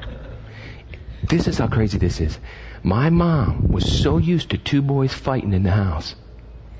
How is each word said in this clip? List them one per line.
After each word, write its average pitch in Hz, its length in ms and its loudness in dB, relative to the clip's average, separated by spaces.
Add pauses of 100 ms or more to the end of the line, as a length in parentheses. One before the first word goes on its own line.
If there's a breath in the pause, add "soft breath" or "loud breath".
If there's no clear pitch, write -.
(1200 loud breath)
This 170 240 2
is 170 100 0
how 120 120 2
crazy 104 300 2
this 85 220 2
is. - 160 0 (460 loud breath)
My 120 280 2
mom 170 580 4
was - 340 2
so 151 160 4
used 170 320 2
to - 80 0
two 143 240 0
boys 139 300 2
fighting 131 400 -2
in 95 100 4
the 95 80 4
house, 95 440 0 (640)